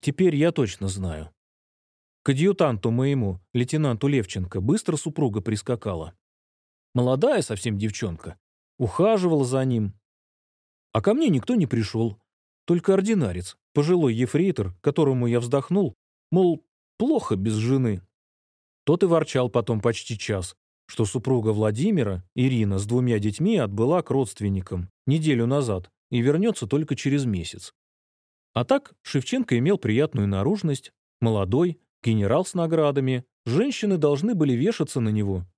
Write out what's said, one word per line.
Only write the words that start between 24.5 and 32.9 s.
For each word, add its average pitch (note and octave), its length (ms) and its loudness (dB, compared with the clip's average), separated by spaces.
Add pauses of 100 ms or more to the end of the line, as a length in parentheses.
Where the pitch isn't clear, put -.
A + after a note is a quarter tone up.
неделю C#3+ 400 2
назад A#2+ 460 -2 (180)
и A#2+ 120 0
вернётся D#3+ 460 2
только D3 280 -2
через C#3 300 0
месяц. F#2 480 -6 (800)
А A#2 120 0
так C#4 280 0 (100)
Шевченко D3 560 -2
имел E3+ 180 2
приятную G#2+ 500 0
наружность, C#3 640 -2 (300)
молодой, A2+ 580 0 (240)
генерал A2+ 420 2
с - 100 -10
наградами, C#3+ 680 0 (200)